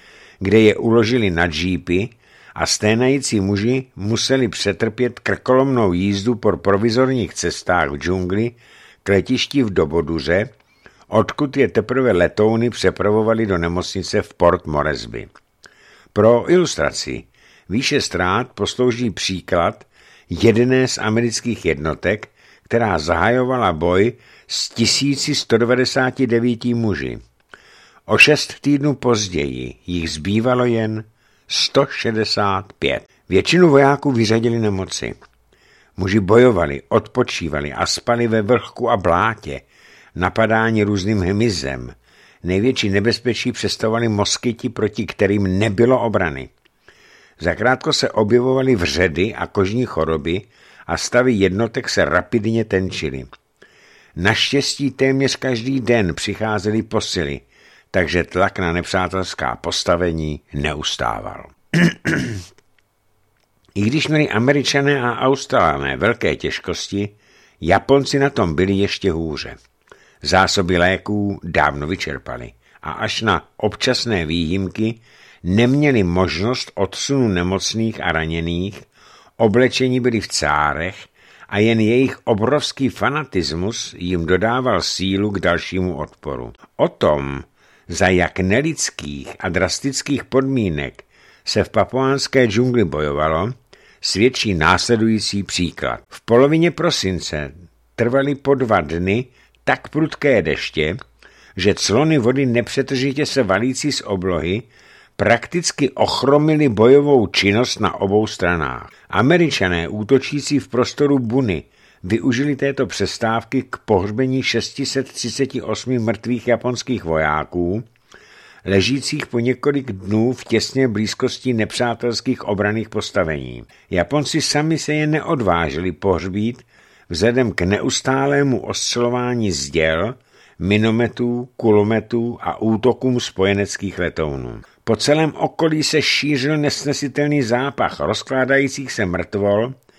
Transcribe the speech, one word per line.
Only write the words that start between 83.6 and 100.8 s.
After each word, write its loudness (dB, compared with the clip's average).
jim -2
dodával 0
sílu -2
k -4
dalšímu -2
odporu. -10
O 2
tom, 0
za 2
jak 2
nelidských -2
a -4
drastických -2
podmínek -2
se 0
v -6
papuánské 0
džungli 2
bojovalo, -2
svědčí 0
následující 2
příklad. -4
V -20
polovině 4
prosince -4
trvaly 0
po 2
dva 2
dny 0
tak 0
prudké 0
deště, -2